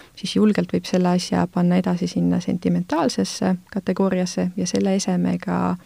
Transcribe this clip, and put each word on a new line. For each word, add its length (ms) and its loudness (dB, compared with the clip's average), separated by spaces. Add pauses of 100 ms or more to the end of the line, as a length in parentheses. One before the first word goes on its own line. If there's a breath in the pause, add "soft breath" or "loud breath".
(160 loud breath)
siis 200 -6
julgelt 360 2
võib 120 0
selle 320 0
asja 360 0
panna 240 2
edasi 300 0
sinna 340 0
sentimentaalsesse 1160 0 (160)
kategooriasse 840 -2
ja 100 -2
selle 280 0
esemega 920 0